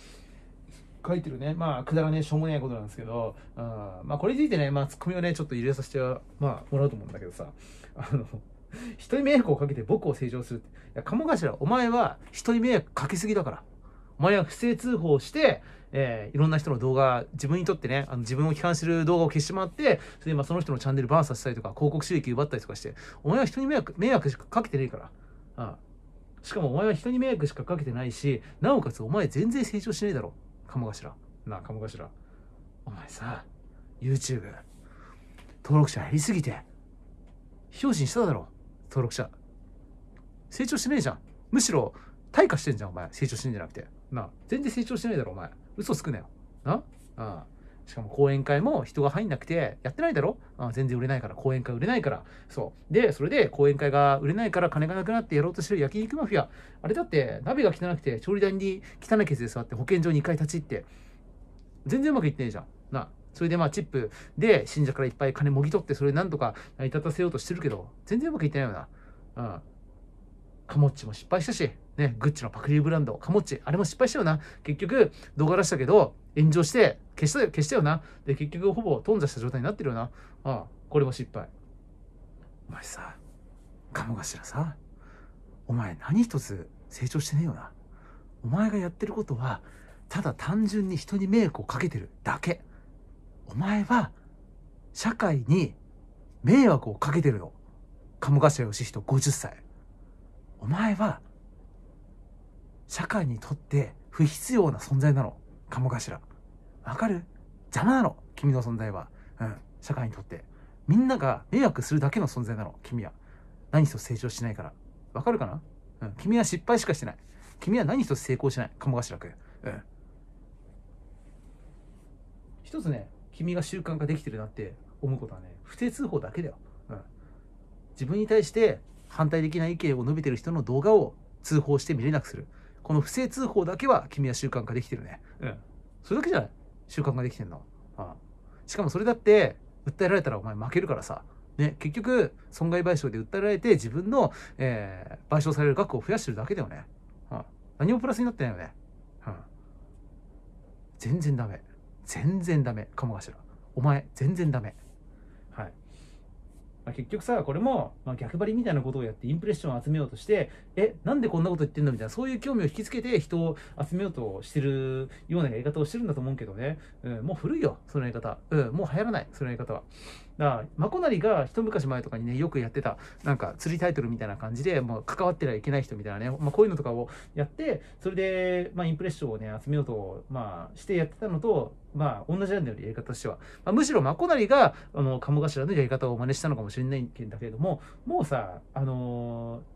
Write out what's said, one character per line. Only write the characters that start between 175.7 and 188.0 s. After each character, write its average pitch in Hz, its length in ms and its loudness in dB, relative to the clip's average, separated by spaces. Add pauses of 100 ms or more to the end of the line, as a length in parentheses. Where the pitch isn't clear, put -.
な 139 80 2
い 131 40 0
人 120 140 -8
み 104 60 -10
た 104 80 -8
い - 20 -8
な 101 60 -8
ね、 123 200 -4
ま 151 100 0
あ、 - 20 2
こ 208 120 6
う - 20 12
い 220 40 6
う - 40 0
の 165 40 -2
と 143 60 -6
か 127 80 -4
を 120 180 -4 (280)
や 147 80 0
っ 147 40 -4
て、 311 340 -4 (180)
そ 190 100 -4
れ 185 60 -6
で、 185 580 0
ま 180 80 -4
あ、 170 40 0
イ 165 40 0
ン 160 60 0
プ 160 80 -6
レ 180 60 -2
ッ - 20 -6
シ - 120 -8
ョ 131 40 -4
ン - 20 -4
を 110 80 -6
ね、 107 100 -10 (160)
集 143 60 -6
め 151 60 2
よ 147 60 2
う - 20 -2
と、 98 440 -8
ま 98 460 -8
あ、 - 20 -20
し - 100 -16
て 196 100 0
や 165 80 2
っ 151 40 -4
て - 60 -16
た 220 140 -6
の 170 100 -2
と、 160 380 0 (180)
ま 135 340 -2
あ、 156 80 -2
同 196 80 0
じ 185 80 -2
な 202 60 0
ん 165 60 0
だ 120 80 -4
よ 104 40 -8
ね、 95 60 -12
や 98 60 -8
り 113 80 -8
方 117 80 -8
と 120 100 -10
し - 80 -12
て 120 60 -6
は。 101 100 -8 (260)
ま 185 60 -2
あ、 - 20 4
む 269 120 6
し 285 80 0
ろ 208 100 6
マ 135 140 2
コ 349 100 0
ナ 349 80 6
リ 220 140 4
が、 254 260 8 (180)
あ 151 80 -4
の、 131 200 0
鴨 147 200 2
頭 143 260 -2
の 190 60 -2
や 151 100 4
り 127 60 2
方 127 220 -2
を 120 80 -4
真 123 80 -2
似 135 80 0
し - 60 -6
た 160 80 -2
の 147 80 0
か 113 60 -8
も 101 80 -8
し - 80 -8
れ 127 60 -2
な 135 120 -2
い 127 60 -4
ん 120 100 -8 (160)
だ 110 100 -12
け 117 60 -10
れ 110 80 -8
ど 113 60 -10
も、 160 220 -2 (240)